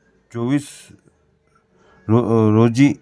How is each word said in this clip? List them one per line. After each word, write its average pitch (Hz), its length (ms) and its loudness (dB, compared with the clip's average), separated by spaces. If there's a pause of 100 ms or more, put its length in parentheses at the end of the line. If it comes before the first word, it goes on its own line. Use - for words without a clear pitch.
(340)
चोवीस 131 340 -6 (1400)
रो-, 110 460 0
रोजी 117 480 2